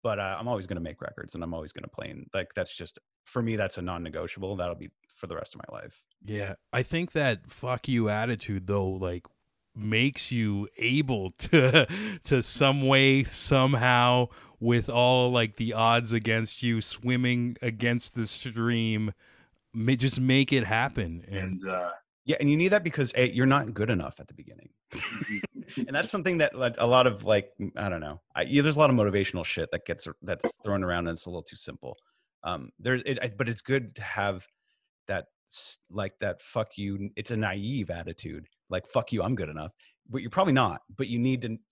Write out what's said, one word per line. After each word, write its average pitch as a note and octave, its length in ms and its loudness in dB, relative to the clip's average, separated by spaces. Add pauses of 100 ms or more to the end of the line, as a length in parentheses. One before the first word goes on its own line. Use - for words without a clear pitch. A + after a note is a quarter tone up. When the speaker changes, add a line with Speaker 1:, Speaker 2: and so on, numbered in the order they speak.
Speaker 1:
but, G#2+ 180 -2
uh, F#2+ 180 -4
I'm A2+ 100 -6
always G2+ 180 -4
gonna F2+ 140 -6
make D#2+ 220 -8
records, - 320 -12
and E2+ 100 -8
I'm E2+ 100 -8
always D#2 180 -10
gonna - 160 -14
play. - 220 -12
And, - 240 -16
like, F#2+ 200 -4
that's - 220 -6
just, - 220 -14 (260)
for - 180 -4
me, A2+ 140 0
that's G2 220 -2
a F2 40 -6
non-negotiable. F2 720 -6
That'll F2 200 -4
be E2+ 140 -16 (260)
for - 100 -12
the E2 80 -10
rest - 200 -10
of - 140 -18
my A1 100 -12
life. - 260 -18 (200)
Speaker 2:
Yeah. G2+ 300 -6 (180)
I B2 100 0
think E3 300 -4
that C3 380 0
"fuck B2 380 -6
you" A#2 200 4
attitude, G#2+ 580 -2
though, G2 240 0
like, F#2 360 -6 (480)
makes A2 580 0
you G#2 360 0 (100)
able B2 520 0
<laughs> - 80 -20
to, C3+ 480 6 (380)
to B2+ 180 2
some C#3 440 2
way, C3+ 380 6
somehow, B2 1040 4 (320)
with A#2 280 2
all, B2 440 4
like, A2+ 240 2
the A2+ 180 -2
odds A2+ 380 4
against A2+ 500 0
you, A#2 180 2
swimming B2 840 0
against A#2+ 520 -2
the A2+ 120 0
stream, A2+ 840 0 (640)
ma-, A2+ 200 2
just B2+ 260 0
make C3 320 4
it B2+ 120 2
happen. G#2+ 640 -2
And F#2+ 320 -4
Speaker 3:
And, F#2+ 80 -8
uh, F2+ 220 -4 (340)
Speaker 1:
Yeah, B2+ 160 0
and C#3+ 100 4
you D3+ 60 6
need F3 120 4
that G3 160 4
because, C#3+ 320 -2
A, B2+ 140 6
you're B2+ 160 2
not C3 280 4
good G#2+ 160 0
enough D#2 300 -2
at - 80 -18
the - 60 -20
beginning. - 360 -20 (220)
<laughs> - 500 -6 (360)
And - 160 -4
that's D#3 160 -2
something F3+ 280 0
that, D3+ 160 2
like, B2 240 -2
a A#2 80 2
lot B2+ 220 8
of, G2+ 160 -2
like, G#2 260 2 (100)
m-, G2+ 160 -6
I G2+ 120 -4
don't E2+ 120 -4
know. D2 200 -10 (160)
I, F2+ 60 0
yeah, C#3+ 200 4
there's D3 140 2
a - 20 2
lot D3+ 100 8
of C3 80 6
motivational G2 480 2
shit - 280 -4
that - 120 -4
gets, - 220 -6 (160)
that's F2+ 300 -4 (120)
thrown G2+ 200 0
around F2 240 0
and E2 80 -4
it's - 100 -10
a - 20 -10
little F2 140 -8
too - 140 -18
simple. - 400 -14 (480)
Um, D2+ 340 -6
there, B2 160 0 (100)
it, C3 160 -4
I, B2+ 160 -4
but B2+ 120 -2
it's A2+ 140 -6
good C3 340 -2
to A2 60 -14
have G2 440 -4 (640)
that F#2+ 180 -4 (240)
s-, - 280 -10 (120)
like, G2 300 -6
that G2 200 -4
"fuck - 380 -6
you," G2+ 180 -4
n-, G2 200 -6
it's G#2 160 -8
a A2+ 40 -2
naive G#2 540 -2
attitude. E2 560 -10 (240)
Like, F2+ 180 -4
"Fuck - 240 0
you, G#2 120 0
I'm B2 100 0
good E2+ 140 -4
enough." D2+ 240 -10 (360)
But B2 140 -6
you're A#2 80 -10
probably F#3 220 2
not. A2+ 300 2 (140)
But C3+ 120 -6
you A#2+ 100 -2
need B2+ 240 0
to A2+ 140 -6 (160)